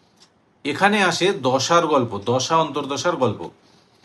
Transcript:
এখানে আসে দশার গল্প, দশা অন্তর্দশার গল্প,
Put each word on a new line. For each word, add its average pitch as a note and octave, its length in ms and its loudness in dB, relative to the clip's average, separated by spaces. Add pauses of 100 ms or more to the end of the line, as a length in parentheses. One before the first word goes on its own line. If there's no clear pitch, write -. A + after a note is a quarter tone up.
(640)
এখানে G3 400 0
আসে E3+ 280 0
দশার C3+ 540 2
গল্প, A#2 380 0
দশা C3 320 0
অন্তর্দশার D3 600 -2
গল্প, G2+ 340 -2 (540)